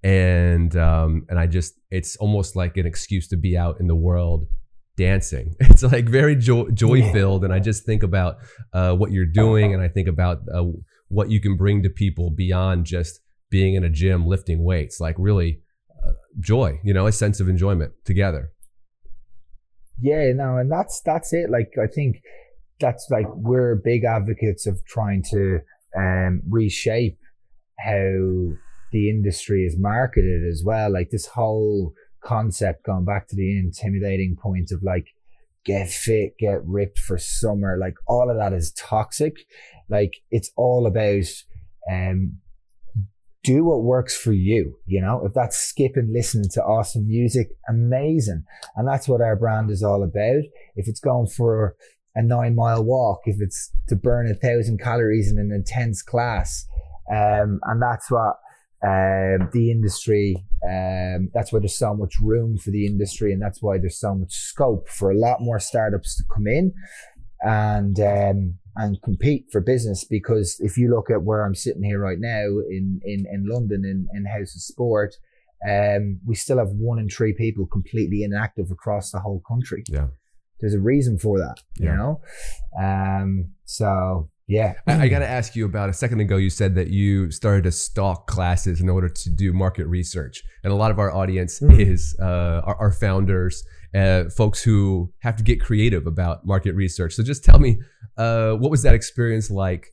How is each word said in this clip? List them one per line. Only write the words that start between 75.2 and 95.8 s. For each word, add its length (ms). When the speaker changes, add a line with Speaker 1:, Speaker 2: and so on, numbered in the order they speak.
Speaker 2:
um, 580
we 80
still 240
have 120
one 280
in 100
three 240
people 340
completely 560
inactive 480
across 400
the 100
whole 280
country. 400
Speaker 1:
Yeah. 200
Speaker 2:
There's 140
a 60
reason 380
for 200
that, 240
you 80
Speaker 1:
Yeah. 100
Speaker 2:
know? 240
Um, 720
so, 640
yeah. 280
Speaker 1:
I, 180
I 40
gotta 180
ask 300
you 100
about, 220
a 40
second 280
ago, 160
you 140
said 260
that 120
you 420
started 340
to 80
stalk 540
classes 540
in 80
order 200
to 220
do 220
market 340
research. 560
And 80
a 40
lot 140
of 80
our 120
audience 500
Speaker 2:
Mm. 180
Speaker 1:
is, 420
uh, 440
our, 120
our 160
founders, 720
uh, 360
folks 320
who 580
have 160
to 60
get 180
creative 460